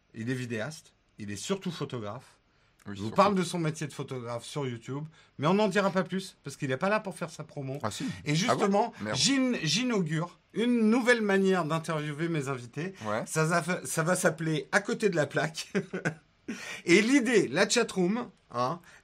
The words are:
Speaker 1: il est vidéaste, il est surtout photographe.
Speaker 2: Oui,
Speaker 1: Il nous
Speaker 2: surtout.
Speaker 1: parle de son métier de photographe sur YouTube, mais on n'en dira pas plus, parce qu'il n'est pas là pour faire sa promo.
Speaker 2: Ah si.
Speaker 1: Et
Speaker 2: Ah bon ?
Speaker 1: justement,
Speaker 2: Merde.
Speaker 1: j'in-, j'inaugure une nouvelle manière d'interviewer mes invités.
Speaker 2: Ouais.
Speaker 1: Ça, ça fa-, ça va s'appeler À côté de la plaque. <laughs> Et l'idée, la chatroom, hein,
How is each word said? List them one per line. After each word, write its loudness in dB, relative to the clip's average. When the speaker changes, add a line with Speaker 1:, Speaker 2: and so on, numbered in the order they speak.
Speaker 1:
il -6
est -2
vidéaste, -6
il -10
est -6
surtout -6
photographe. -8
Speaker 2:
Oui, -10
Speaker 1:
Il -10
nous -4
Speaker 2:
surtout. -8
Speaker 1:
parle 6
de 2
son -4
métier -2
de -14
photographe -8
sur -6
YouTube, -8
mais -2
on 4
n'en 4
dira 2
pas 0
plus, -6
parce -12
qu'il -4
n'est 0
pas 0
là 2
pour -10
faire -8
sa -14
promo. -8
Speaker 2:
Ah -2
si. -6
Speaker 1:
Et 0
Speaker 2:
Ah -
bon ? 2
Speaker 1:
justement, 4
Speaker 2:
Merde. -2
Speaker 1:
j'in-, 2
j'inaugure 0
une 4
nouvelle 4
manière 4
d'interviewer -2
mes -2
invités. -6
Speaker 2:
Ouais. 0
Speaker 1:
Ça, 0
ça 2
fa-, -4
ça -2
va 2
s'appeler 0
À 4
côté 0
de -2
la 4
plaque. -4
<laughs> -8
Et 8
l'idée, 4
la 2
chatroom, 0
hein, -2